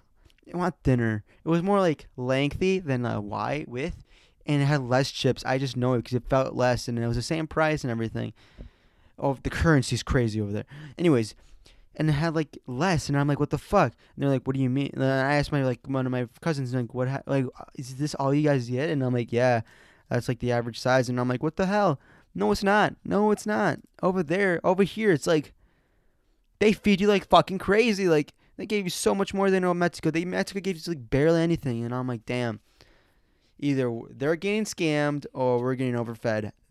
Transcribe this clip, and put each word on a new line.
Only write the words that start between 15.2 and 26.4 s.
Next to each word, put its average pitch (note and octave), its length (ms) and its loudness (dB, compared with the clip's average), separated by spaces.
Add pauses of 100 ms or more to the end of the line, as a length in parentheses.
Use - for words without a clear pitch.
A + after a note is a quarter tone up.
I C#3+ 100 0
asked D3 160 0
my, C#3+ 120 0
like, B2+ 240 -2
one C3 180 -2
of B2+ 60 -2
my B2 160 -2 (140)
cousins, C#3 320 -4
like, A#2 200 -4
"What B2+ 140 -2
ha-, C3+ 200 -4
like, C3+ 180 0 (300)
is C3 200 -12
this D3 200 -4
all C#3 180 0
you D3+ 80 4
guys C#3 260 2
get?" B2+ 220 -2
And C#3+ 140 0
I'm B2+ 100 0
like, A#2+ 180 -2
"Yeah, A#2+ 300 4 (480)
that's, A#2+ 180 -2
like, B2 120 -2
the A#2+ 120 -2
average A#2+ 280 -2
size." B2+ 280 2
And B2 120 -2
I'm B2 100 0
like, B2 140 -2
"What D#3 120 -2
the F#3+ 120 0
hell? G3 340 2 (340)
No, G3+ 160 0
it's G3+ 120 -2
not. G3 320 4 (100)
No, G#3 260 2
it's G3+ 140 -2
not. G#3+ 340 0 (220)
Over F#3 220 0
there, F3+ 400 0
over F#3 200 2
here, G#3 280 0
it's D3+ 160 2
like, E3 260 0 (1040)